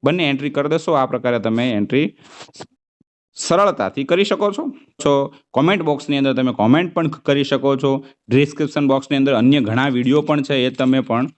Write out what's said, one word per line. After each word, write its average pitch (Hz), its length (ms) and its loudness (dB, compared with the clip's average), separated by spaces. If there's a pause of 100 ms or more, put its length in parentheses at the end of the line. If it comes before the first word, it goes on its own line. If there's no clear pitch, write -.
બંને 156 260 0
એન્ટ્રી 139 220 -2
કરી 143 180 -2
દેશો. 160 240 -2
આ 135 140 2
પ્રકારે 123 320 -2
તમે 117 320 -2
એન્ટ્રી 117 460 -2 (1160)
સરળતાથી 165 720 0
કરી 180 200 2
શકો 202 260 -2
છો. 294 220 -8 (320)
છો 139 300 2 (160)
કોમેન્ટ 170 320 2
બોક્સની 143 360 -2
અંદર 135 140 0
તમે 127 200 0
કોમેન્ટ 151 420 2
પણ 160 140 0
કરી 143 360 -2
શકો 139 320 0
છો, 135 280 -2 (240)
ડિસ્ક્રિપ્શન 143 600 0
બોક્સની 135 280 0
અંદર 135 180 2
અન્ય 127 260 4
ઘણા 120 280 0
વીડિયો 127 340 2
પણ 147 200 0
છે 135 240 -2
એ 127 40 0
તમે 131 300 0
પણ 123 380 -2